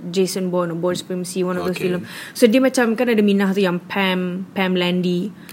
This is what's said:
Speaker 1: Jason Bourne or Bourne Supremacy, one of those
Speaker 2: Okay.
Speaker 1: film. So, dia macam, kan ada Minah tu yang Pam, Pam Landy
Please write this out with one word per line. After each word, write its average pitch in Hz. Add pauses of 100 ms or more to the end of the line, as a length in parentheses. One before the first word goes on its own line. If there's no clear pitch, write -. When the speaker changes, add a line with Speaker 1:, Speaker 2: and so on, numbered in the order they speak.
Speaker 1:
Jason 185
Bourne 175
or 165
Bourne 180
Supremacy, 180
one 180
of 170
those 180
Speaker 2:
Okay. 185
Speaker 1:
film. 175 (240)
So, 247
dia 214
macam, 254
kan 254
ada 233
Minah 202
tu 196
yang 180
Pam, 185
Pam 185
Landy 180 (240)